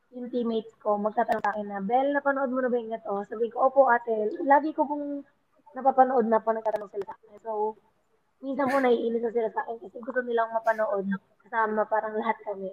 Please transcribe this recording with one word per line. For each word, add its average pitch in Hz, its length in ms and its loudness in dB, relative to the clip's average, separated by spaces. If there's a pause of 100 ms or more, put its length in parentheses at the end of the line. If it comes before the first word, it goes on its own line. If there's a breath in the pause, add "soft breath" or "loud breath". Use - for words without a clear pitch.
yung 247 240 -12
teammates 226 480 -4
ko, 208 160 0
magtatanong 214 480 -2
sa 202 80 0
akin 208 160 -6
na, 196 160 -8
"Bel, 269 320 2
napanood 277 320 0
mo 254 160 -2
na 240 80 0
ba 240 80 0
yung 220 100 -10
ganito?" 226 220 -6 (160)
Sabi 220 240 -4
ko, - 160 2
"Opo, 262 240 6
ate." 220 400 0 (120)
Lagi 285 280 6
ko 294 160 0
pong 285 320 -6 (560)
napapanood 262 500 4
na 220 140 4
po 214 100 -4
nagtatanong 214 380 -2
sila 208 240 -8
sa - 80 -12
akin. 208 240 -20
So, 214 320 -4 (640)
minsan 269 320 -2
po 277 80 2
naiinis 233 400 2
na 226 160 -4
sila 220 160 -2
sa - 160 -4
akin 233 160 -8
kasi - 160 -16
gusto 247 240 -4
nilang 226 320 0
mapanood 214 500 0 (380)
kasama 214 400 0
parang 214 320 -2
lahat 226 240 -2
kami. 196 320 -8